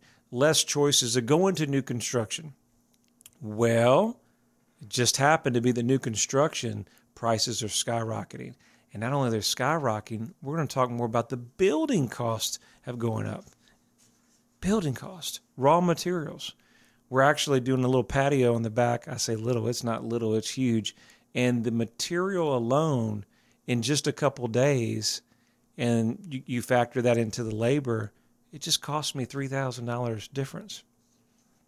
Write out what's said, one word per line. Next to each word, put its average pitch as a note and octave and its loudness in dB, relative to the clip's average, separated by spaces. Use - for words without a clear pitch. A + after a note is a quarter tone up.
less C#3+ 4
choices C#3+ 2
to B2 4
go D3+ 4
into D#3 0
new C#3 0
construction. A#2+ -4
Well, A#2 4
it G#2+ -18
just A#2+ 0
happened C#3+ 4
to A#2+ 2
be B2 4
the A#2+ -2
new B2+ 2
construction A#2 -2
prices A2+ 0
are A2 -4
skyrocketing. A2+ -6
And G#2 -10
not A#2+ -2
only C3+ 0
they're A2 0
skyrocketing, A#2 -2
we're C#3 -6
gonna D#3+ 0
talk B2+ 0
more A#2+ -2
about A#2 0
the B2+ -4
building G3 2
costs A2+ -4
have B2 -10
gone A2 -2
up. - -8
Building F3+ 0
costs, - -12
raw C#3+ 6
materials. F3 -2
We're B2+ 4
actually C#3+ 4
doing B2+ 2
a B2 2
little B2+ 4
patio C3+ 2
in A2+ 0
the A2+ -4
back. A#2+ 0
I B2 -8
say A#2 -2
little, A2+ -2
it's A#2+ -4
not A#2 -2
little, A2+ 0
it's A2 0
huge. A#2 0
And B2 2
the A#2 -2
material E3 -2
alone A#2 0
in A#2+ 0
just C#3 0
a D3 2
couple C#3 0
days, A#2 0
and A#2 0
you, C3 -8
you A#2+ -2
factor B2 2
that A#2+ 4
into A#2 -2
the A2 -4
labor, A#2 -2
it D3+ -18
just - -2
cost D3 -6
me C3+ -4
three C3+ -6
thousand B2+ -4
dollars A#2+ -4
difference. C#3 -8